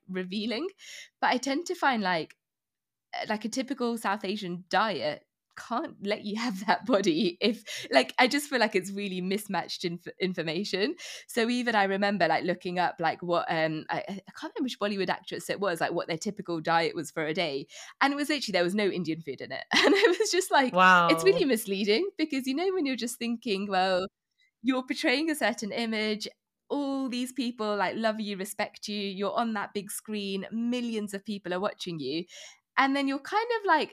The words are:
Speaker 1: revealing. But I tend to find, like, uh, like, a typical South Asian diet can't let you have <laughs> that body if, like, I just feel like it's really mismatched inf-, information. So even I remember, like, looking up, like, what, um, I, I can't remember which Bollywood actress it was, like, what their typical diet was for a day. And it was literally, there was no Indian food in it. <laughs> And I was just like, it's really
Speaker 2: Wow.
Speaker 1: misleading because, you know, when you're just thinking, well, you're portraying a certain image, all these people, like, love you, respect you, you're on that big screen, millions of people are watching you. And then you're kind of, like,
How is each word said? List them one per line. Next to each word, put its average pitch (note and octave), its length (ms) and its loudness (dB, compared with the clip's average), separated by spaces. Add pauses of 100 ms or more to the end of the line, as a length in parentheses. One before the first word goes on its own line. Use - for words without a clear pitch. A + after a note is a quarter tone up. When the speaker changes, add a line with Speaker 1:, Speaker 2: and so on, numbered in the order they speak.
Speaker 1:
revealing. G#3 600 -4 (520)
But - 100 4
I B3 80 4
tend C4+ 280 -4
to F4+ 100 -4
find, B3+ 260 2
like, F3 340 -2 (760)
uh, - 140 -6
like, G#3+ 160 -2
a A3+ 40 -2
typical B3 500 -2
South G#3+ 260 -2
Asian F#3 440 -4
diet F#3 560 0 (320)
can't - 400 -6 (100)
let G3+ 180 -2
you G#3 140 -4
have G#3+ 260 -4
<laughs> - 20 -12
that - 200 2
body F3+ 540 2
if, A3 240 0 (260)
like, C4 280 4
I B3+ 100 6
just C#4+ 200 -2
feel B3+ 120 2
like G#3+ 140 2
it's F#3+ 160 0
really G3 300 -4
mismatched F#3+ 640 -4
inf-, F3 220 -6 (140)
information. F#3 760 -2 (320)
So A3+ 240 0
even A#3+ 240 0
I G3+ 100 6
remember, G3 440 2
like, D3 160 2
looking F3+ 340 -2
up, F3 220 2
like, D#3+ 220 0
what, E3+ 280 0
um, D#3+ 400 0
I, D#3+ 80 -2 (100)
I F#3+ 40 -6 (260)
can't D#4 180 -10
remember E4 80 -2
which - 140 -6
Bollywood G3+ 320 -2
actress - 400 -6
it F3+ 100 -4
was, F3+ 200 -2
like, C#3 120 0
what E3+ 160 -4
their E3 100 -4
typical F3 420 -6
diet E3 340 2
was D3+ 160 -8
for D#3+ 140 -4
a D#3 100 -2
day. D#3+ 320 -2 (340)
And C#4 120 4
it C#4+ 40 -4
was C#4+ 120 -2
literally, C#4 240 -2
there F3+ 120 4
was F3+ 100 0
no G#3 140 2
Indian D#3+ 320 -4
food C3 200 -10
in - 120 -10
it. B2 160 -8
<laughs> - 60 -2 (160)
And D#4 40 6
I G4 240 6
was G#4+ 120 2
just F#4 200 0
like, C4 280 4 (300)
it's E4 160 4
really G4 200 6
Speaker 2:
Wow. - 20 2
Speaker 1:
misleading A#3 720 2
because, C4+ 300 -2
you C4 80 0
know, F4 180 0
when F4 140 0
you're C4 100 0
just A#3 220 -6
thinking, A#3 500 -2
well, F#3 380 2 (560)
you're B3+ 220 2
portraying C#4+ 460 2
a D4+ 40 0
certain A3+ 380 -2
image, G#3+ 560 -2 (400)
all C#4 400 -2
these B3 240 -4
people, A3+ 440 -2
like, F#3 200 0
love A3 240 0
you, G3+ 160 -4
respect - 520 -6
you, G#3 120 -4
you're G3 320 -2
on A3+ 220 0
that G3+ 200 -6
big G3+ 160 -6
screen, G3 640 -6
millions A#3 600 -4
of G3 100 -8
people G3+ 280 -6
are F3+ 80 -2
watching F3+ 380 -4
you. C#3+ 260 -4 (520)
And C4+ 200 2
then C#4 120 0
you're C#4 100 -2
kind G#4+ 280 -2 (120)
of, G4+ 80 -6
like, D#4 260 4